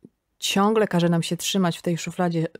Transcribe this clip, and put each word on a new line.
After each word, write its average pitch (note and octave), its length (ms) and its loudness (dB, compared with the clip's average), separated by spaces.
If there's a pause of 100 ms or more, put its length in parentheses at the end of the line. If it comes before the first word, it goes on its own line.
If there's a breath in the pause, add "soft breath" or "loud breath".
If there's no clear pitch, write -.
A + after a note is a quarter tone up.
(400)
ciągle G#3+ 480 2
każe F3 220 2
nam E3 140 2
się F3 140 -4
trzymać F3+ 400 0
w - 40 -18
tej F3 160 -2
szufladzie E3 500 -2 (120)